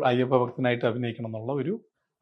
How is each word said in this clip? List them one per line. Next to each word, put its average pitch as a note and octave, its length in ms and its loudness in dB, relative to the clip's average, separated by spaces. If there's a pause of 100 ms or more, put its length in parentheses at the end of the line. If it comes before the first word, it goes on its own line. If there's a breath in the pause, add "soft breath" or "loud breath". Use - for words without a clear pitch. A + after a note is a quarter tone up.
അയ്യപ്പ B2+ 340 4
ഭക്തനായിട്ട് B2 480 0
അഭിനയിക്കണം A#2 400 -6
എന്നുള്ള A2+ 300 -6
ഒരു, D#3+ 140 -4 (460)